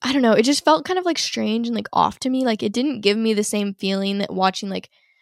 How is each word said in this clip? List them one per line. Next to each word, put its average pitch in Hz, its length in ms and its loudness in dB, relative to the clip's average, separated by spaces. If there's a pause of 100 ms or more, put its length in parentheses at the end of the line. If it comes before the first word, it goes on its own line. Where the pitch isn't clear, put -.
I 254 100 -2
don't 277 80 2
know, 226 120 6
it 214 100 6
just 285 200 2
felt 302 220 4
kind 370 140 -2
of, 359 60 -2
like, 330 120 0
strange 226 500 -2
and, 233 80 -4
like, 214 160 -6
off - 280 0
to 262 100 -4
me. 262 160 0
Like, 226 160 0
it 214 100 -2
didn't 247 300 -2
give 208 160 2
me 220 160 2
the 208 100 0
same 202 300 -2
feeling 196 460 -2
that 196 120 -4
watching, 190 380 -2
like, 190 200 -8 (320)